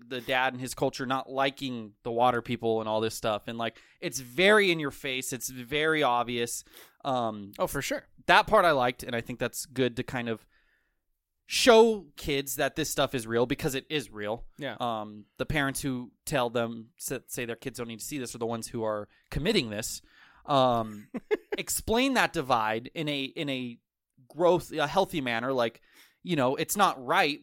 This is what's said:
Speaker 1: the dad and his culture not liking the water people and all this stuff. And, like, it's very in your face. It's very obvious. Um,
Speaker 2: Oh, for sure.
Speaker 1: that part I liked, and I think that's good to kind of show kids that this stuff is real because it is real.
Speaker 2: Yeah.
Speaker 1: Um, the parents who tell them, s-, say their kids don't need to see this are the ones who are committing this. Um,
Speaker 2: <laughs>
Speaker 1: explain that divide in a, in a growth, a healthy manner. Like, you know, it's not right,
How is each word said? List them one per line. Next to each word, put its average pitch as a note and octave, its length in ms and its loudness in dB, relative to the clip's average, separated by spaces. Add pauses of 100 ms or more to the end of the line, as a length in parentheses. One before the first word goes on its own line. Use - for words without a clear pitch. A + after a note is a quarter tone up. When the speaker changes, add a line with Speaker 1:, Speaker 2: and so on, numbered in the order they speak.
Speaker 1:
the B2+ 140 -8
dad B2+ 320 0
and B2+ 80 -10
his B2+ 140 -8
culture C3+ 320 -2
not C3 240 -4
liking C3 640 -4 (100)
the A#2+ 100 -6
water A#2 300 2
people A2+ 380 0
and A2 80 -4
all A2 120 0
this A2 140 0
stuff. G#2+ 340 -2
And, A#2 80 -8
like, A2+ 220 -6 (240)
it's D3 180 -6
very F#3 500 4
in E3 80 2
your D3 120 -2
face. C3 420 -6
It's A#2+ 160 -6
very D3 540 0
obvious. A#2+ 600 0 (440)
Um, A2 520 -4
Speaker 2:
Oh, F3+ 80 0
for D3 140 -4
sure. C4 240 -6 (220)
Speaker 1:
that F#3 200 8
part G3 200 6
I E3 60 6
liked, B2+ 300 2
and A#2+ 140 -4
I A#2 60 -2
think A#2+ 160 -10
that's - 260 -4
good A#2+ 320 0
to B2+ 60 -4
kind A#2+ 260 -6
of A2+ 160 -4 (1040)
show A3 600 6 (100)
kids C#3 400 -4
that C#3 200 -2
this D#3 140 -2
stuff C#3 240 0
is A2+ 120 -4
real A#2 200 2
because D3+ 280 -2
it C3 160 -6
is C#3 200 -4
real. G#2+ 340 -8 (140)
Speaker 2:
Yeah. C3 220 -8
Speaker 1:
Um, G#2+ 440 -6 (140)
the C3 80 -4
parents C#3 360 -2
who B2+ 280 -4 (140)
tell B2+ 260 0
them, A#2 380 -4 (100)
s-, C3 300 -8
say B2+ 160 -8
their A#2 120 -8
kids - 220 -12
don't A#2+ 100 -8
need A2+ 120 -10
to - 40 -14
see D3 140 -8
this A#2+ 160 -8
are A#2+ 40 -12
the A#2 80 -4
ones A2+ 220 -6
who A#2 160 -6
are G#2+ 240 -4 (220)
committing D3 400 0
this. G#2+ 300 -8 (460)
Um, A#2 600 2 (240)
Speaker 2:
<laughs> - 260 -2
Speaker 1:
explain B3+ 560 0
that F#3 180 2
divide A#2 600 0
in D#3 140 -4
a, C#3+ 160 -2
in D3 260 -6
a B2 280 -6 (500)
growth, E3+ 440 2
a D3 140 0
healthy F3+ 340 2
manner. B2 320 -2
Like, A#2 300 0 (400)
you F3 140 -2
know, C3 200 2
it's - 220 -4
not D#3 260 2
right, D3+ 380 2